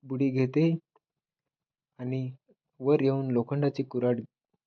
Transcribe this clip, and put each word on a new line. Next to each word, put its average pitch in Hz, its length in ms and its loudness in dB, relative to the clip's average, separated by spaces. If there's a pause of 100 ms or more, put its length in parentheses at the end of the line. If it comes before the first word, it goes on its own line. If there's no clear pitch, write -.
बुडी 135 260 -2
घेते 135 460 2 (1200)
आणि 131 380 -6 (440)
वर 139 220 2
येऊन 135 300 0
लोखंडाची 139 520 0
कुऱ्हाड 123 380 0 (460)